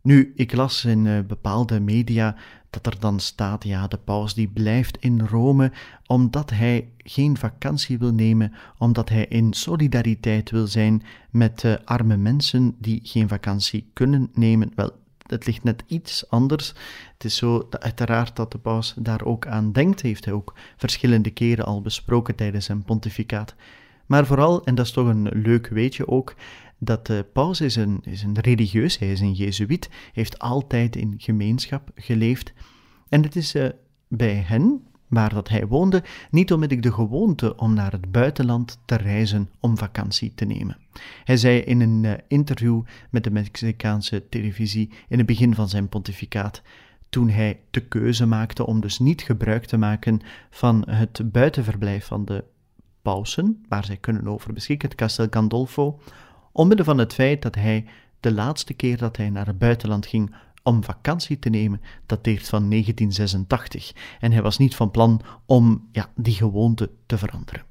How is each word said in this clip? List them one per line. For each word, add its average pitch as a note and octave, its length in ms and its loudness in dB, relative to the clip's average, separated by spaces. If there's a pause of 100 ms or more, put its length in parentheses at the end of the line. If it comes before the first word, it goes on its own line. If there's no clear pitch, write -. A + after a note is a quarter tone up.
Nu, C3+ 340 8
ik A#2+ 180 -2
las C3 320 -2
in, A2 220 4
eh, G#2 200 2
bepaalde G#2+ 520 -2
media A2 560 0 (340)
dat - 160 -12
er G2 140 -4
dan G2+ 200 0
staat: G2+ 440 -6
"Ja, G2 240 -4
de G2 100 -6
paus G#2 360 -4
die A2 140 -2
blijft A2 500 -2
in A#2 300 0
Rome C3 440 2 (340)
omdat B2+ 440 0
hij A#2 480 0
geen C#3+ 400 0
vakantie C#3 600 -4
wil A#2+ 160 0
nemen, A2 400 2 (240)
omdat A#2 320 2
hij A2 160 2
in A2+ 280 2
solidariteit A#2 960 0
wil A2 160 0
zijn A2 360 2 (260)
met, A#2 340 2
eh, A2+ 100 4 (120)
arme A2+ 320 2
mensen B2 640 2
die A2+ 240 -2
geen G#2+ 240 0
vakantie G2+ 640 -4
kunnen C3 400 2
nemen." A2+ 420 4
Wel, - 160 -4 (340)
het A#2 200 -6
ligt - 180 -4
net A#2 240 -2
iets - 420 -8
anders. C#3 440 0 (400)
Het - 100 -20
is A2 120 -4
zo A#2 340 0
dat, - 120 -10
uiteraard, A#2 540 -2
dat A2+ 160 -6
de A2+ 80 -12
paus A2+ 400 -4
daar A2 240 -4
ook A2+ 240 -4
aan G#2+ 240 -2
denkt, D#3 300 2
heeft A2 240 -4
hij G2+ 80 -4
ook G2+ 220 -6 (220)
verschillende A2+ 520 0
keren A#2 360 0
al G2+ 160 -4
besproken A#2 540 -2
tijdens G#2 300 -4
zijn G#2 180 -4
pontificaat. A2 720 -4 (500)
Maar C#3+ 200 4
vooral, D3+ 400 4
en B2+ 100 2
dat B2 100 2
is A#2 60 -8
toch B2 160 2
een G#2+ 260 2
leuk A2+ 340 2
weetje A2+ 400 -2
ook, B2+ 280 -2 (420)
dat A2+ 280 -2
de G#2 280 -2
paus D#3+ 280 0
is B2+ 140 0
een, G#2 280 0
is G2 200 -10
een G#2 160 -2
religieus, A2 580 2
hij G2 140 -2
is G2 80 -2
een G2 140 0
jezuïet, G2+ 560 -2 (240)
heeft - 260 -6
altijd A#2+ 560 -2
in G#2+ 220 -4
gemeenschap A2 800 -4
geleefd. A2+ 580 -2 (560)
En D3+ 140 4
het D3+ 120 -2
is, D#3+ 200 -4
eh, C3+ 140 0 (380)
bij A2+ 280 0
hen, B2 520 0 (200)
waar G#2+ 260 2
dat G#2 160 -6
hij G#2 180 0
woonde, F3 360 2 (280)
niet F3+ 220 4
onmiddellijk C#3 340 0
de A2+ 60 2
gewoonte A#2 640 0
om A2+ 180 2
naar G2+ 180 0
het F#2 200 -8
buitenland A#2+ 760 0
te A#2+ 100 -2
reizen G2+ 540 0 (100)
om A2+ 180 0
vakantie G#2 580 -6
te A2 100 -4
nemen. G#2 320 -6 (460)
Hij B2+ 140 2
zei B2 220 4
in A#2+ 220 2
een, A2+ 240 2
eh, G#2 80 0 (140)
interview C3 540 0 (280)
met A#2 140 -2
de A2 80 -2
Mexicaanse G#2+ 960 -4
televisie G#2+ 640 -4 (160)
in A#2+ 100 0
het A#2 100 4
begin A#2+ 280 4
van G#2+ 140 -2
zijn G2+ 200 -2
pontificaat, G2+ 720 -8 (480)
toen A#2+ 200 2
hij G#2+ 300 0 (120)
de - 80 -2
keuze A#2 460 0
maakte A2+ 400 -2
om A2 160 0
dus G2+ 180 -6
niet D3 220 2
gebruik A2 440 -2
te A#2 120 -2
maken G#2+ 440 0 (280)
van A2+ 400 2
het A2 420 -2
buitenverblijf G#2 760 0
van G#2 200 -6
de G2 180 -8 (580)
pausen, D#3+ 640 -2
waar G2+ 180 -2
zij G2 120 -8
kunnen A2 300 -4
over G#2 260 -8
beschikken, C#3+ 360 -4
het - 80 -12
Castel A2 320 -2
Gandolfo, B2+ 720 0 (520)
omwille F#3 320 6
van D3+ 140 4
het A2+ 160 2
feit C#3+ 280 2
dat A2+ 140 -6
hij A2 300 0 (340)
de A2+ 140 2
laatste A#2+ 400 -4
keer B2 240 -2
dat A#2 200 -4
hij G#2 120 -2
naar G2+ 160 -4
het G2 120 -4
buitenland G#2+ 480 0
ging G#2+ 300 -2 (280)
om A#2 200 4
vakantie D3 560 -4
te A#2+ 100 -2
nemen, G#2 320 0 (240)
dateert G#2+ 420 -2
van G#2 200 0
negentien G#2+ 440 0
zesentachtig. F#2+ 840 -2 (260)
En A2+ 120 2
hij A2+ 100 4
was G#2 160 0
niet C3+ 180 4
van G#2+ 160 0
plan A2+ 300 6 (240)
om, A#2 460 6
ja, G#2+ 240 -6
die A#2 180 0
gewoonte G#2+ 580 0 (140)
te A2+ 120 -2
veranderen. F2 540 -8